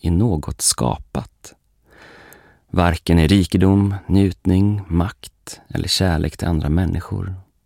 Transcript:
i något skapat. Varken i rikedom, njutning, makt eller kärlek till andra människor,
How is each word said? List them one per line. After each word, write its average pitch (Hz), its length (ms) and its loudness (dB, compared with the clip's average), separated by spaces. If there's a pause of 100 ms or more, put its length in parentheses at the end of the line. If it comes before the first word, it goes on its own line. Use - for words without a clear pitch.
i 85 80 -2
något 87 520 0
skapat. - 920 -6 (1160)
Varken 85 480 2
i 80 80 6
rikedom, 98 680 2 (120)
njutning, 98 800 0
makt - 800 -6
eller - 200 -6
kärlek 85 500 0
till - 100 -4
andra 78 220 0
människor, 92 680 -2 (300)